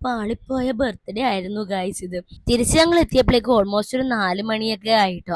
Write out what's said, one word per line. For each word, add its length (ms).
പാളിപ്പോയ 720
ബർത്ത്ഡേ 500
ആയിരുന്നു 480
ഗൈസ് 340
ഇത്. 140
തിരിച്ച് 340
ഞങ്ങൾ 220
എത്തിയപ്പോഴേക്കും 560
almost 400
ഒരു 120
നാല് 360
മണിയൊക്കെ 520
ആയിട്ടോ. 400